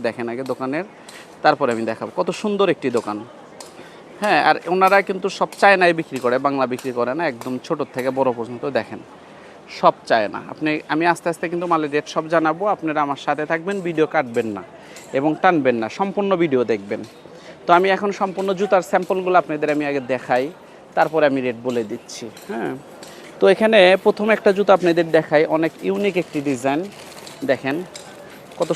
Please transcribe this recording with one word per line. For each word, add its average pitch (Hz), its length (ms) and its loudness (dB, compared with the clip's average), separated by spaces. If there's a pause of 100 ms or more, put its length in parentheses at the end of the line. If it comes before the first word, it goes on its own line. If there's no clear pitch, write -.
দেখেন 117 260 -6
আগে 127 180 -8
দোকানের, 131 340 -6 (580)
তারপরে 143 320 2
আমি 113 160 -4
দেখাবো। 110 280 -8
কত 180 100 -2 (120)
সুন্দর 202 340 0
একটি - 120 -4 (100)
দোকান, 104 200 -6 (1040)
হ্যাঁ? 196 180 4 (100)
আর 156 60 6 (180)
ওনারা 190 240 6 (120)
কিন্তু 190 180 -4 (120)
সব 180 100 0 (120)
চায়নায় 180 380 6
বিক্রি 135 260 -6
করে, 123 100 2 (120)
বাংলা 139 260 0
বিক্রি 127 260 -8
করে 120 200 0
না, 175 120 -4
একদম 120 220 -8 (140)
ছোট 156 120 -4 (160)
থেকে 131 140 -2 (100)
বড় 131 180 4
পর্যন্ত 117 260 -8 (140)
দেখেন 107 220 -6 (800)
সব 170 140 4 (160)
চায়না। 104 300 0 (140)
আপনি, 156 180 -2 (220)
আমি 156 100 0 (100)
আস্তে 165 180 -6
আস্তে 165 200 -6
কিন্তু 175 200 -4
মালের 156 240 0
রেট 147 200 -2
সব 160 80 -2 (100)
জানাবো, 160 300 0 (120)
আপনারা 156 300 -4
আমার 139 200 -6
সাথে 151 260 -2
থাকবেন, 165 260 -4 (100)
ভিডিও 160 260 0
কাটবেন 120 340 0 (100)
না 90 60 -10 (540)
এবং 147 140 2 (120)
টানবেন 147 380 4
না, 110 60 -4 (120)
সম্পূর্ণ 196 320 -2 (120)
ভিডিও 135 180 2 (120)
দেখবেন। 104 280 -6 (640)
তো - 120 -2
আমি 190 180 4
এখন 202 140 -2 (120)
সম্পূর্ণ 196 280 -4 (100)
জুতার 202 320 2
স্যাম্পলগুলো 185 500 0
আপনাদের 151 340 -2
আমি 151 160 -2
আগে 139 100 -2 (120)
দেখাই, 127 320 0 (520)
তারপরে 156 320 2
আমি 135 160 0
রেট 120 120 -4 (100)
বলে 120 140 -2 (100)
দিচ্ছি, - 340 -12 (240)
হ্যাঁ? 196 240 -6 (680)
তো - 140 4
এখানে 220 260 4 (260)
প্রথম 208 300 2
একটা 202 220 2
জুতা 202 200 4
আপনাদের 170 280 2 (120)
দেখাই, 156 260 4 (120)
অনেক 160 160 0 (160)
ইউনিক 196 360 0
একটি - 160 -6 (100)
ডিজাইন, 135 300 0 (720)
দেখেন 135 260 0 (840)
কত 165 160 -2